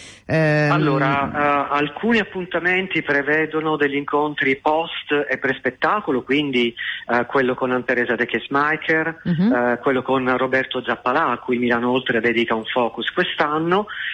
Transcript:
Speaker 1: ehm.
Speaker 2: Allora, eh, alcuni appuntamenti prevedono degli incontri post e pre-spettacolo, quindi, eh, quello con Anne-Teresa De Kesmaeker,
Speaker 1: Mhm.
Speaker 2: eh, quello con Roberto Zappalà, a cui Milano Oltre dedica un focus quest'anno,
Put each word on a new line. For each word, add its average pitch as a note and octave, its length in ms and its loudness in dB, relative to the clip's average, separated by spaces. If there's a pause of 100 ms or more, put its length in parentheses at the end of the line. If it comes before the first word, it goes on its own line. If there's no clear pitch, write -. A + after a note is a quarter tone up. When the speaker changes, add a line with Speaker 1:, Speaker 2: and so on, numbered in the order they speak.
(280)
Speaker 1:
ehm. D3+ 440 2
Speaker 2:
Allora, C#3 600 2
eh, C#3+ 440 0
alcuni G#3 440 0
appuntamenti F3+ 800 -2
prevedono D3+ 760 0
degli C#3+ 180 0
incontri D3 640 0
post D3+ 680 -2
e C3 120 -2
pre-spettacolo, C#3 800 0
quindi, C3 500 0 (400)
eh, A#2+ 140 2
quello B2+ 300 2
con B2+ 240 0
Anne-Teresa A#2+ 360 0
De A2+ 100 0
Kesmaeker, D#3 960 -2
Speaker 1:
Mhm. F3 300 2
Speaker 2:
eh, B2 280 2
quello C3 200 2
con B2+ 360 2
Roberto C3 460 -2
Zappalà, B2+ 480 0
a A#2 60 -2
cui B2 200 -2
Milano A#2+ 340 2
Oltre B2+ 280 0
dedica A#2 340 0
un A2 120 -2
focus A#2 460 -2
quest'anno, E3+ 760 0 (280)